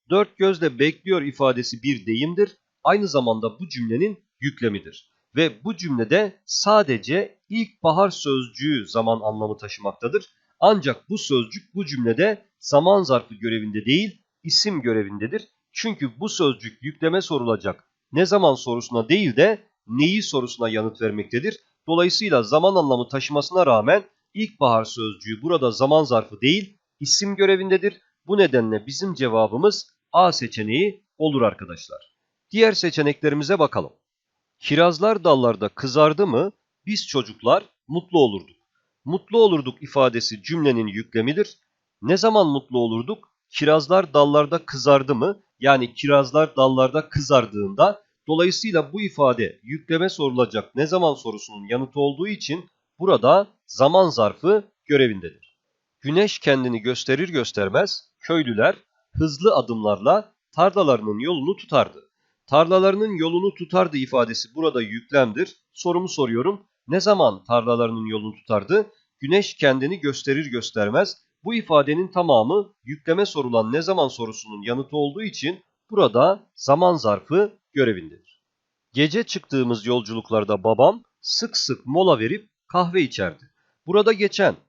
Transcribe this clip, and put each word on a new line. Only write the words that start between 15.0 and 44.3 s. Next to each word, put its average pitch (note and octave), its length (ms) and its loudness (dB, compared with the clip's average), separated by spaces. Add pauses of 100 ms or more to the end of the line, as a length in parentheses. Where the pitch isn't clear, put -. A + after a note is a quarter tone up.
Çünkü C3+ 480 -8
bu G#3 100 -6
sözcük B2+ 540 -4
yükleme D#3+ 380 -2
sorulacak A#2 600 -4 (280)
"Ne D#3+ 140 2
zaman?" F3 300 4
sorusuna A#2 540 -4
değil E3+ 260 2
de F#3 320 2 (200)
"Neyi?" D#3 360 0
sorusuna A#2+ 460 -4
yanıt A2 320 -4
vermektedir. A2+ 560 -4 (300)
Dolayısıyla E3+ 560 0
zaman D#3+ 320 2
anlamı C3+ 320 0
taşımasına D3 580 -2
rağmen C3+ 380 4 (300)
ilkbahar B2+ 500 0
sözcüğü G#2+ 580 -10
burada C#3+ 300 0
zaman C3+ 320 2
zarfı B2 380 -2
değil, F#3 360 0 (220)
isim G3 360 -2
görevindedir. F#3+ 640 0 (240)
Bu F#3+ 120 0
nedenle A#2 500 2
bizim F3 260 -8
cevabımız B2 760 0 (240)
A F3 200 4
seçeneği B2 720 -4 (120)
olur D3+ 240 0
arkadaşlar. F2+ 580 -6 (520)
Diğer A3 220 4
seçeneklerimize D3+ 840 -2
bakalım. G2+ 320 0 (680)
"Kirazlar E3+ 640 2
dallarda A#2+ 460 2
kızardı D3+ 580 2
mı D#3+ 240 0 (340)
biz G3+ 220 -8
çocuklar A#2+ 560 0 (240)
mutlu E3+ 320 -2
olurduk." G2+ 380 2 (480)
Mutlu F#3+ 360 -2
olurduk D3+ 420 2
ifadesi A#2 600 -2
cümlenin C3+ 440 0
yüklemidir. A#2 680 -4 (440)
Ne D3+ 160 0
zaman G#3+ 300 4
mutlu C3+ 320 -2
olurduk? A#2+ 540 -4 (160)
Kirazlar D#3 640 2
dallarda D3 520 2